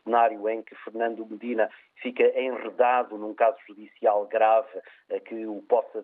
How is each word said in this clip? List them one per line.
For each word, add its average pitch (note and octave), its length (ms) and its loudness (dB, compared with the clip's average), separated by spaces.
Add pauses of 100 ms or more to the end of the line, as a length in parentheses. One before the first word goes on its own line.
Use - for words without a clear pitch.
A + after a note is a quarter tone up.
cenário A2 460 2
em A2+ 120 -4
que G#2 220 -20
Fernando A2+ 420 -6
Medina A2 440 -4 (340)
fica B2 220 2 (120)
enredado B2 800 0
num G#2+ 160 -8
caso A2+ 320 2
judicial G#2 640 -2
grave, A2 540 2 (300)
eh, G2 100 -4
que A2+ 240 -10
o G#2 160 -10
possa A2 420 -2